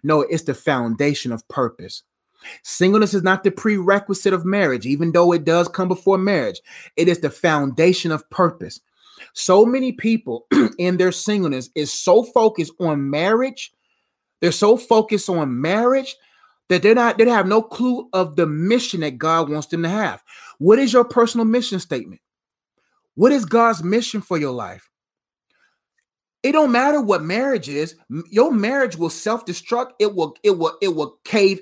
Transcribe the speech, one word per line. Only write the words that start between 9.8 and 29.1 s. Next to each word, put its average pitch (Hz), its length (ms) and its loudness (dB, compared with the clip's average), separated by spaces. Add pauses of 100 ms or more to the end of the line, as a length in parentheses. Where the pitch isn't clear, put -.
people 220 560 -4 (140)
<clears throat> 226 160 0
in 180 180 -2
their 180 160 2
singleness 160 640 -4
is 151 160 -4
so - 320 2
focused 214 560 2
on 147 300 -2
marriage. 208 640 -2 (640)
They're 165 140 0
so 214 240 4
focused 220 520 0
on 143 300 -2
marriage 240 560 0 (540)
that 180 120 2
they're 214 140 6
not, 233 220 2
they 226 120 6
have 214 160 2
no 208 160 2
clue 240 520 -4
of 175 240 -2
the 170 100 4
mission 180 540 -2
that 143 180 -6
God 160 300 0
wants 147 180 -6
them 165 160 -4
to 165 60 -2
have. 185 340 -4 (340)
What 202 220 6
is 254 140 2
your 247 100 6
personal 233 420 0
mission 220 340 -2
statement? 104 420 -10 (920)
What 240 160 4
is 262 140 0
God's 226 380 2
mission 214 380 -2
for 180 160 -4
your 147 140 -4
life? 95 380 -12 (1500)
It 269 100 0
don't 302 180 4
matter 277 300 2
what 196 220 0
marriage 214 440 -4
is. 147 280 -6 (140)
M-, 151 220 -10
your 254 200 4
marriage 233 440 -2
will 165 140 -4
self-destruct. 226 920 -6